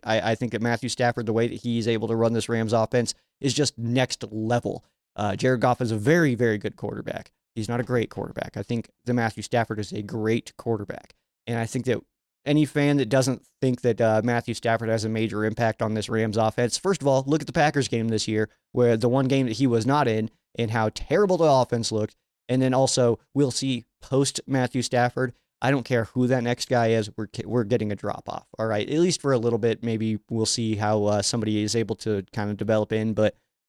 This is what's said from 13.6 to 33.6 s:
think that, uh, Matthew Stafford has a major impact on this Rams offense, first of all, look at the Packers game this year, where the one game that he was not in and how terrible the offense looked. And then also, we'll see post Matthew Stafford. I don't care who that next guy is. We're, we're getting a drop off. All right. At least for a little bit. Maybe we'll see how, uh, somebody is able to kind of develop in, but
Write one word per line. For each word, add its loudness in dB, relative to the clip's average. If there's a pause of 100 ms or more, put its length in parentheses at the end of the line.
think 0
that, 0
uh, 4
Matthew -2
Stafford -2
has 0
a -2
major -2
impact 0
on -2
this -4
Rams 0
offense, 0
first -2
of 2
all, 2
look 2
at -12
the -12
Packers 2
game 0
this 0
year, 0 (220)
where 4
the 2
one 2
game 2
that -4
he 2
was 2
not 2
in 0 (260)
and -2
how 0
terrible 0
the 2
offense 2
looked. -2 (340)
And 2
then 2
also, 2 (160)
we'll 2
see -4 (160)
post 0
Matthew 0
Stafford. 0 (300)
I 0
don't 0
care 0
who 0
that 2
next -2
guy 2
is. 2
We're, -8 (180)
we're 0
getting 0
a -4
drop -8
off. -10 (120)
All -2
right. -2
At -2
least 2
for 0
a 4
little 0
bit. 0
Maybe -2 (100)
we'll 0
see -2
how, 0
uh, 2
somebody -2
is -4
able -2
to -2 (120)
kind -4
of -6
develop 0
in, -2
but 2 (340)